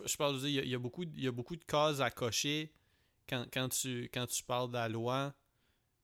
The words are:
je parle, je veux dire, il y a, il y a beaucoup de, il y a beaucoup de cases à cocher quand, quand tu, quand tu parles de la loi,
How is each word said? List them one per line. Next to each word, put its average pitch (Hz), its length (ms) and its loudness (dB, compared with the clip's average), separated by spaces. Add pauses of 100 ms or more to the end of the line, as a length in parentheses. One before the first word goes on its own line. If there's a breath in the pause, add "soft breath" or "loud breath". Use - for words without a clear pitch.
je - 140 0
parle, 143 180 4
je 127 40 -2
veux 139 80 -2
dire, - 20 0
il 143 60 2
y - 20 2
a, 131 60 0
il 131 60 -2
y 123 40 0
a 123 40 0
beaucoup 123 280 -4
de, 156 100 -10
il - 80 -4
y 131 40 4
a 127 40 0
beaucoup 123 240 -6
de - 80 -14
cases 151 380 4
à 120 80 4
cocher 143 600 0 (560)
quand, 123 240 -2
quand 131 200 0
tu, 123 420 -2
quand 123 140 -2
tu - 160 -4
parles 123 260 0
de 120 60 -6
la 117 160 0
loi, 123 420 0 (720)